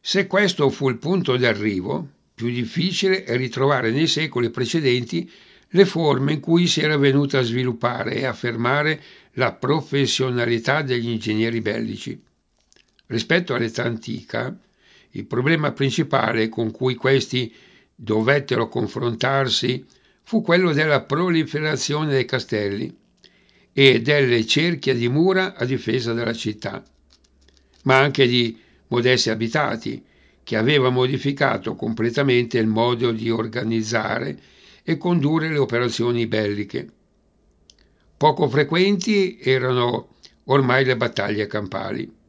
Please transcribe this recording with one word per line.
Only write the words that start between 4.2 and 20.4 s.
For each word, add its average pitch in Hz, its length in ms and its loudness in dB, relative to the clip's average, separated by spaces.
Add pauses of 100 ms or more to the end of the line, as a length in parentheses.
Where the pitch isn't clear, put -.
precedenti 127 840 0 (380)
le 190 160 6
forme 147 500 0
in 147 60 -6
cui 170 280 4
si - 120 0
era 151 160 0
venuta 139 440 2
a - 20 2
sviluppare 120 720 -2
e 120 100 -4
affermare 123 760 -2 (340)
la 127 160 0
professionalità 131 1300 0
degli 123 260 -4
ingegneri 110 520 -2
bellici. 110 600 -6 (880)
Rispetto 147 480 0
all'età 120 280 -2
antica, 117 760 -6 (540)
il 107 140 -12
problema 147 480 0
principale 123 760 0
con 113 220 -4
cui 131 240 -2
questi 127 580 0 (400)
dovettero 113 760 0
confrontarsi 127 1160 -2 (380)
fu 220 200 -2